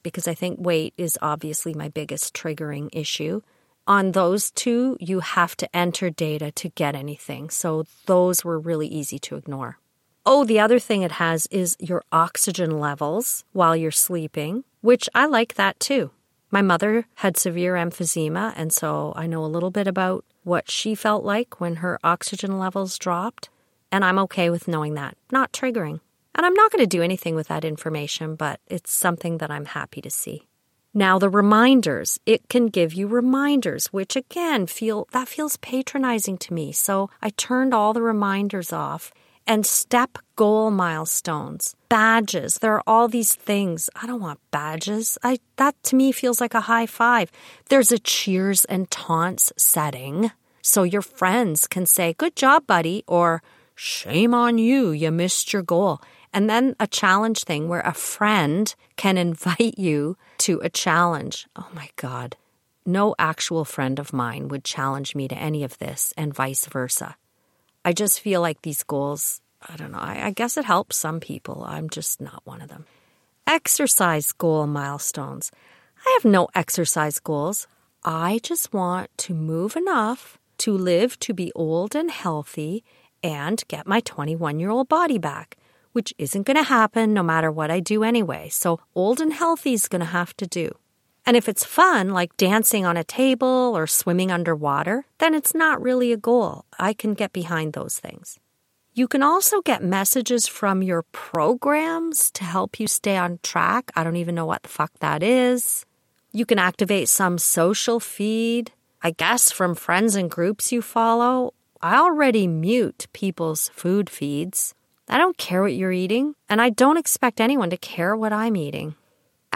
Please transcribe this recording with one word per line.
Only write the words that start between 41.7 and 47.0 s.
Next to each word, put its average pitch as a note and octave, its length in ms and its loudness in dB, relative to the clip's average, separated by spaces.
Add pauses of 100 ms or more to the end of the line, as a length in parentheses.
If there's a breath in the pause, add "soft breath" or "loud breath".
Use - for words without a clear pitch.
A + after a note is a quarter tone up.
badges. A3 680 2
There A3 180 2
are G#3 140 0
all A#3 200 6
these A3+ 280 0
things. G3 600 -2
I A#3 120 -12
don't B3 120 -6
want D#3 200 -8 (100)
badges. D#3+ 720 -4
I, B3 160 0 (200)
that C#4 260 4
to - 120 0
me C4+ 160 6
feels B3 300 -2
like A#3 140 -2
a A3 60 2
high A#3 260 2
five. A#3 440 2 (380 loud breath)